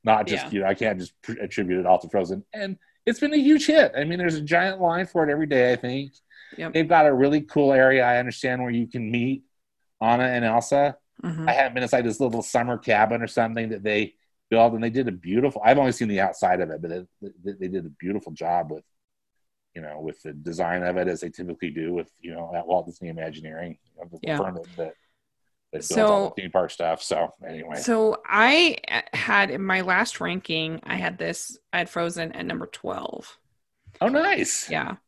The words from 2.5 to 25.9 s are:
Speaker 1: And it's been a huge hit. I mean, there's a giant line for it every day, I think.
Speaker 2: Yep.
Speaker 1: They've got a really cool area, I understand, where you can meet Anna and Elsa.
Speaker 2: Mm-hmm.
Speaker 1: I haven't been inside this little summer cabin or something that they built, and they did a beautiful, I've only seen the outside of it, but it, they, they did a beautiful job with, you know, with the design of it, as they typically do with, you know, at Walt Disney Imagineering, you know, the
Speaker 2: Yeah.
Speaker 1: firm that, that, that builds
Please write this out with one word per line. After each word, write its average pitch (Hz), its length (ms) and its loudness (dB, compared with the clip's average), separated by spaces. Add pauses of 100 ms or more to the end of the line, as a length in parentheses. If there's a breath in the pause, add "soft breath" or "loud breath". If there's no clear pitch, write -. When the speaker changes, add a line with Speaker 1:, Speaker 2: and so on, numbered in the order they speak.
Speaker 1:
And 196 240 -8 (280)
it's 233 140 0
been 294 140 0
a 302 40 4
huge 294 280 6
hit. 302 300 6
I 143 80 0
mean, 170 140 -2
there's 175 160 0
a 151 60 -4
giant 180 400 0
line 175 260 2
for 160 220 0
it - 20 2
every 151 160 0
day, 127 260 4
I 123 40 2
think. 131 360 -6 (460 loud breath)
Speaker 2:
Yep. 160 140 -8
Speaker 1:
They've 160 160 2
got 160 180 8
a 143 60 6
really 139 300 4
cool 143 300 4
area, 131 320 6
I 123 140 4
understand, 127 440 -4
where 123 80 -4
you 117 160 -2
can 117 240 -6
meet 127 320 -2 (580)
Anna 120 240 4
and 123 200 0
Elsa. 131 520 2 (260)
Speaker 2:
Mm-hmm. 160 260 -4
Speaker 1:
I 123 40 4
haven't 127 220 2
been 127 80 -2
inside 123 200 2
this 113 180 -2
little 117 220 0
summer 120 360 -2
cabin 110 440 2
or 113 40 -2
something 113 440 -2
that 101 120 -8
they 104 320 0 (360)
built, 113 240 6
and 110 80 -4
they 117 80 -2
did 123 180 0
a 101 40 -2
beautiful, 104 520 -2
I've 131 140 8
only 131 140 4
seen 113 160 -2
the 98 120 0
outside 92 400 2
of 80 100 -4
it, 78 120 -10
but 82 100 -8
it, 90 160 -10 (120)
they, 98 320 -12
they 95 160 -8
did 90 180 -6
a - 20 -14
beautiful 85 440 -8
job 82 380 -2
with, 78 140 -12 (880)
you 82 80 -16
know, 76 180 -14
with 78 220 -10
the 78 100 -14
design 85 500 -4
of 90 140 -2
it, 90 120 0
as 87 120 -4
they 85 100 -10
typically 87 400 -10
do 80 220 -6
with, 85 180 -6 (100)
you 87 120 -14
know, 82 220 -12
at 85 120 -6
Walt 87 200 0
Disney 85 220 -14
Imagineering, 80 680 -12 (180)
you 87 60 -20
know, 87 100 -16
the 82 100 -18
Speaker 2:
Yeah. 151 160 -6
Speaker 1:
firm 92 160 -6
that, 85 100 -12 (120)
that, - 0 -
that 82 180 -8 (800)
builds - 200 -8